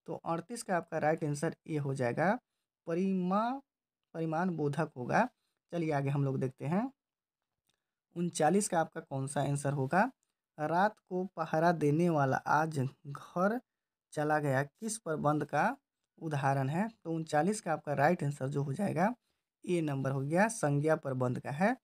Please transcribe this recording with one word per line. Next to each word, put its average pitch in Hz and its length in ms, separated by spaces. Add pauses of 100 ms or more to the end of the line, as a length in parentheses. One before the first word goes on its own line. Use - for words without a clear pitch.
तो 165 80
अड़तीस 170 480
का 190 140
आपका 165 220
राइट 156 260
आंसर 147 320 (100)
ए 160 100
हो 139 180
जाएगा, 139 440 (480)
परिमा-, 190 760 (520)
परिमाण 165 360
बोधक 156 460
होगा। 143 320 (440)
चलिए 165 200
आगे 139 160
हम 143 160
लोग 135 140
देखते 131 280
हैं। 208 260 (1200)
उनचालीस 175 520
का 170 120
आपका 160 200
कौन 135 260
सा 139 160
आंसर 143 300
होगा? 170 400 (460)
रात 170 400
को 185 260
पहरा 165 480
देने 156 360
वाला 143 280
आज 147 520 (180)
घर 190 540 (520)
चला 151 260
गया, 139 240
किस 214 360
प्रबंध 147 460
का 180 320 (460)
उदाहरण 139 460
है? 180 200 (160)
तो 165 80
उनचालीस 160 480
का 165 120
आपका 151 200
राइट 147 320
आंसर 143 240
जो 143 140
हो 139 100
जाएगा, 165 420 (520)
ए 175 140
नंबर 135 300
हो 135 100
गया, 170 280
संज्ञा 151 480
प्रबंध 127 440
का 120 100
है। 190 340